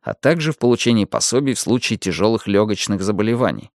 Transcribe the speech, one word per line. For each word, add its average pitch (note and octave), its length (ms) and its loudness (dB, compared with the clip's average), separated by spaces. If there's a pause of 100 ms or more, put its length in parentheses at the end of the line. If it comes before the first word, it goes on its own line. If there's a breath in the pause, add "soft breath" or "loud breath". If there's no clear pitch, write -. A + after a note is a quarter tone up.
а G2+ 120 -6
также D#3 380 0
в - 60 -8
получении A#2+ 460 2
пособий C3 500 0
в - 40 -4
случае A2+ 400 -2
тяжелых G2 480 0
легочных G2+ 560 0
заболеваний. G#2 720 -2